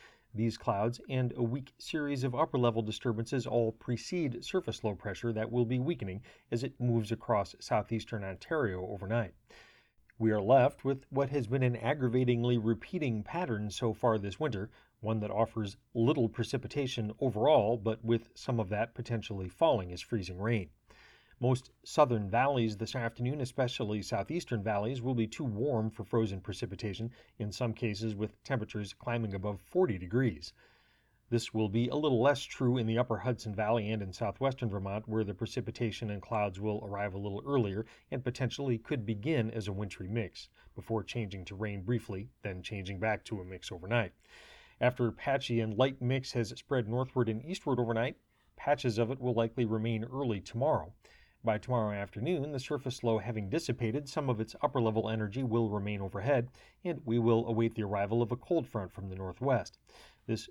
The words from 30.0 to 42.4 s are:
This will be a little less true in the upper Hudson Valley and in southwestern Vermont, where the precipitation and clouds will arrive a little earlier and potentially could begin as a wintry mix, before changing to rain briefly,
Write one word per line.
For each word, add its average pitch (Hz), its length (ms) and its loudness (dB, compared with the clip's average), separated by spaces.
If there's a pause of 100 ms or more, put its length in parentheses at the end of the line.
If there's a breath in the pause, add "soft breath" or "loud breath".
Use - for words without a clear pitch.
This 117 240 0
will 110 140 2
be 117 220 2
a 131 40 0
little 143 260 2
less 135 220 4
true 127 340 2
in 113 120 0
the 113 100 2
upper 120 200 0
Hudson 110 360 -2
Valley 107 380 2
and 107 100 -2
in 95 100 -6
southwestern 127 560 -2
Vermont, 98 400 -4
where 110 140 0
the 104 100 -2
precipitation 110 800 -4
and 101 100 -6
clouds 104 380 -2
will 104 260 -2
arrive 101 300 -4
a 98 40 -6
little 101 280 -4
earlier 110 400 2 (240 loud breath)
and 127 140 -4
potentially 127 520 -2
could 113 300 -4
begin 113 460 0
as 107 160 -4
a 101 40 -2
wintry 95 360 -6
mix, 107 400 -4 (260 soft breath)
before 110 300 -4
changing 98 400 -6
to 101 100 -12
rain 101 280 -6
briefly, 107 460 -2 (140)